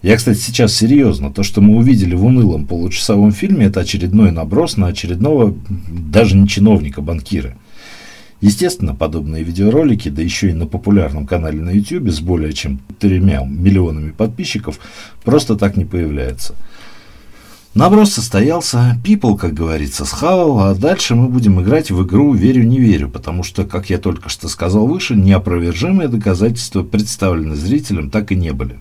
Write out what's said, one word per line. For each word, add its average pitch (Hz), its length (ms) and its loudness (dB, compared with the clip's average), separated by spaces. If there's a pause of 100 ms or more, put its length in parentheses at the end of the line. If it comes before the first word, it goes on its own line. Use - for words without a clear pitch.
Я, 101 160 2
кстати, 110 220 0
сейчас 120 340 0
серьёзно. 123 580 2
То, 98 120 -4
что - 180 0
мы 104 160 8
увидели 113 380 4
в 90 100 2
унылом 104 400 4
получасовом 95 680 0
фильме, 165 340 0
это 98 140 0
очередной 92 500 2
наброс 85 480 -2
на 98 80 2
очередного, 101 680 0 (360)
даже 95 480 0
не 101 100 4
чиновника, 90 540 2
банкира. 76 520 -6 (840)
Естественно, 101 540 0
подобные 78 480 -4
видеоролики, 104 680 0
да 73 140 -4
ещё 87 260 -2
и 92 60 0
на 80 120 -4
популярном 76 600 -2
канале 78 340 -4
на 82 80 -6
Ютубе 104 440 -2
с 76 80 -6
более 80 340 -2
чем 69 260 -6 (180)
тремя 92 460 2
миллионами 80 680 0
подписчиков, 104 680 -6 (420)
просто 120 320 0
так 98 220 -2
не 92 80 0
появляются. 71 720 -4 (1200)
Наброс 202 380 4
состоялся, 120 880 0
people, 190 360 2
как 80 160 -4
говорится, 76 500 -4
схавал, 160 560 0
а 98 140 2
дальше 143 400 0
мы 117 140 4
будем 113 300 2
играть 120 320 0
в 92 140 0
игру 123 300 2
«Верю, 117 300 4
не 123 140 2
верю», 90 300 2
потому 85 340 -8
что, - 220 -4
как - 240 -8
я 90 80 -2
только 85 320 -6
что - 200 -10
сказал 95 380 0
выше, 160 280 -4
неопровержимые 95 960 2
доказательства 104 720 -2
представлены 87 760 -4
зрителям 90 540 -4
так 104 200 -4
и 95 60 0
не 85 160 -2
были. 62 280 -8